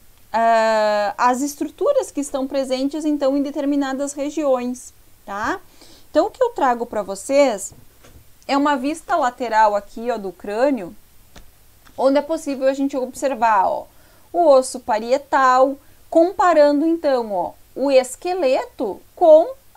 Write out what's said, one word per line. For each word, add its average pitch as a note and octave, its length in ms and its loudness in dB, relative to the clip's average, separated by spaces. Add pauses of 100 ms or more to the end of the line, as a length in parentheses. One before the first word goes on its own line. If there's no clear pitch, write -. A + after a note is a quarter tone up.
(320)
ah, A3 880 2
às B3 240 0
estruturas F#4 720 -2
que C#4+ 100 -6
estão C4+ 260 -6
presentes, C#4 580 -4
então, C#4+ 320 0
em C#4+ 40 0
determinadas C#4 720 -4
regiões, C4+ 800 -4 (320)
tá? A3+ 340 -6 (500)
Então, D#4+ 180 2
o A4 40 -12
que - 120 -4
eu A#4+ 60 2
trago A#3+ 360 -2
pra G#3+ 160 -6
vocês G#3 720 -2 (720)
é C4+ 100 -2
uma D4 180 0
vista D4+ 400 -6
lateral A3 600 0
aqui, A3+ 360 -8
ó, A3+ 60 -4
do F#3+ 140 -10
crânio, G#3+ 640 -4 (1000)
onde C4+ 200 2
é C#4+ 40 2
possível C#4+ 460 -4
a C#4 60 2
gente C#4 240 -4
observar, A#3+ 720 0
ó, - 180 -4 (460)
o E4+ 160 2
osso C4 320 4
parietal, C4 960 0 (320)
comparando, E4 760 4
então, C#4 460 -2
ó, F3+ 200 -4 (240)
o C#4 160 -2
esqueleto C#4 1120 -2 (140)
com E4+ 380 6 (240)